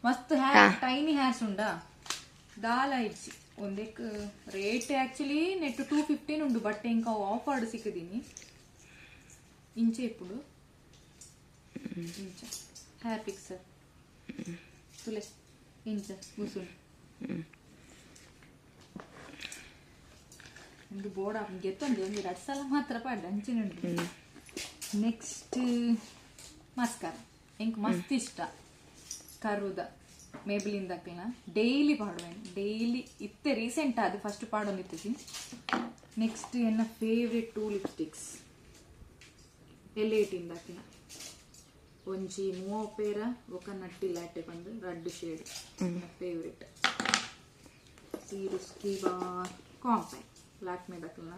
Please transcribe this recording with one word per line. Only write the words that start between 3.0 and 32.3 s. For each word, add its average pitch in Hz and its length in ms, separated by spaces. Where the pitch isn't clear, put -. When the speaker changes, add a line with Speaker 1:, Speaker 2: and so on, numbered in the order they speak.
Speaker 1:
ಒಂದಕ್ಕೆ 208 680
ರೇಟ್ 208 400
actually 285 720
ನೆಟ್ಟು 277 240
ಟೂ 302 180
ಫಿಫ್ಟೀನ್ 302 400
ಉಂಡು, 240 180
but 208 260
ಎಂಕ 226 220
ಆಫರ್ 220 640
ಸಿಕ್ಕಿದೀನಿ. 190 520
ಇಂಚೆ 226 260
ಇಪ್ಪುಡು. 196 320
ಇಂಚೆ. 185 460
ಹೇರ್ 220 220
ಪಿಕ್ಸ್. 196 280
ತುಲೆ. 214 180
ಇಂಚೆ. 202 280
ಗುಸುನ್. 190 540
ಒಂದು 196 160
ಬೋರ್ಡ್ 196 300
ಹಾಕೊಂಡು 185 240
ಗೆತ್ತೊಂದು 196 420
ಒಂದು 202 140
ಎರಡು 185 280
ಸಲ 277 160
ಮಾತ್ರ 269 360
ಪಾಡ್ದೆ, 226 280
ಅಂಚಿನ 208 360
ಉಂಟು. 175 540
ನೆಕ್ಸ್ಟ್ - 580
ಮಸ್ಕಾರ. 247 360
ಎಂಕ್ 220 180
ಮಸ್ತ್ 185 340
ಇಷ್ಟ. - 280
ಕರುದ. 202 380
Maybelline 202 400
ದಕ್ಲೆನ 175 320
ಡೈಲಿ 277 400
ಪಾಡುವೆನು, 180 600